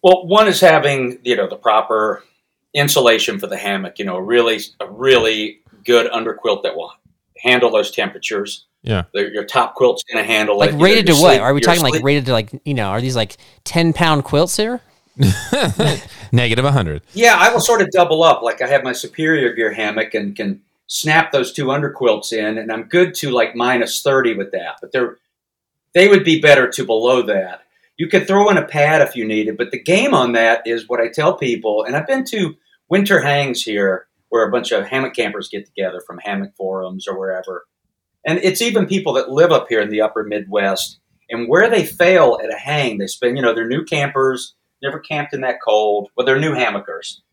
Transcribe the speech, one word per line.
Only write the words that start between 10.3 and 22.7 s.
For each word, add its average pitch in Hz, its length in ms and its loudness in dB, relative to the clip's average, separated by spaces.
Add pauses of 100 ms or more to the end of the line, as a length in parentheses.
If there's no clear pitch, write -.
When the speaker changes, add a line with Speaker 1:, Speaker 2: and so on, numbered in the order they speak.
Speaker 3:
Like, - 100 4
Speaker 1:
it. 151 40 -2
You 147 60 -4
know, 160 40 6
Speaker 3:
rated 202 240 4
Speaker 1:
your 160 100 6
Speaker 3:
to 151 60 4
what? 180 80 6
Speaker 1:
sleep, - 100 2
Speaker 3:
Are 123 120 2
we 143 80 0
Speaker 1:
your - 40 -2
Speaker 3:
talking, 170 180 2
like, 127 100 0
Speaker 1:
sleep 120 120 -2
Speaker 3:
rated 143 200 0
to, 127 80 -2
like, 110 180 -2 (140)
you 147 80 -4
know, 110 160 -2
are 104 120 -2
these, 127 140 -4
like, 110 220 -4 (260)
ten-pound 165 640 0
quilts 165 320 0
here? 233 240 -4 (340)
Speaker 2:
<laughs> 135 60 -2 (1120)
Negative 120 340 2
a 143 60 2
hundred. 85 320 -2 (100)
Speaker 1:
Yeah, 226 240 6
I 208 140 4
will 233 80 0
sort 220 220 2
of 190 100 0
double 165 320 2
up. 151 180 4
Like, 117 200 -4
I 123 60 -2
have 135 160 2
my 127 100 -4
superior 151 600 -2
gear 110 180 -2
hammock 107 440 -4
and 101 200 -4
can 101 260 -6 (260)
snap 156 440 0
those 131 220 -2
two 143 140 -6
underquilts 131 680 -2
in, 110 240 -4
and 110 140 -8